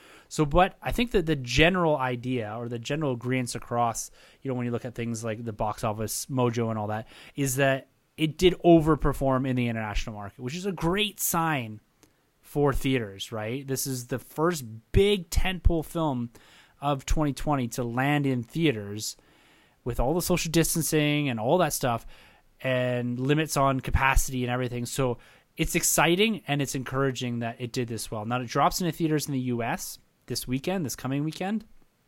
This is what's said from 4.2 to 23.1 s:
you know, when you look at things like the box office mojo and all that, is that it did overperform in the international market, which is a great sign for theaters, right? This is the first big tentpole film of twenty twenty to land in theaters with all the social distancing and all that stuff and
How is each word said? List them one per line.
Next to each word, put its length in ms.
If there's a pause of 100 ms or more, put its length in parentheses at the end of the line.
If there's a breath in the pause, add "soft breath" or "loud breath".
you 80
know, 60
when 100
you 80
look 140
at 80
things 280
like 220
the 80
box 320
office 400
mojo 460
and 80
all 80
that, 200 (300 loud breath)
is 200
that 320 (280)
it 220
did 160 (100)
overperform 840
in 100
the 120
international 480
market, 240
which 160
is 80
a 80
great 480
sign 600 (600 soft breath)
for 320
theaters, 580
right? 380
This 180
is 200
the 120
first 460 (280)
big 360
tentpole 560
film 460 (500 loud breath)
of 240
twenty 300
twenty 340
to 160
land 400
in 180
theaters 760 (680 soft breath)
with 160
all 140
the 80
social 280
distancing 800
and 100
all 200
that 160
stuff 320 (560 loud breath)
and 580